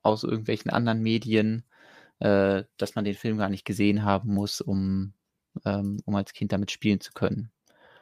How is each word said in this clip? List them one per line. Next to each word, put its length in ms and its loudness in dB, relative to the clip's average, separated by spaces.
aus 220 2
irgendwelchen 480 -4
anderen 300 0
Medien, 600 0
äh, 440 4
dass 180 -4
man 80 -2
den 100 -2
Film 240 -4
gar 120 0
nicht 140 -6
gesehen 400 2
haben 300 2
muss, 260 -2
um, 540 -2
ähm, 400 -2
um 120 -2
als 160 -2
Kind 200 -4
damit 200 0
spielen 280 0
zu 120 -18
können. 400 -2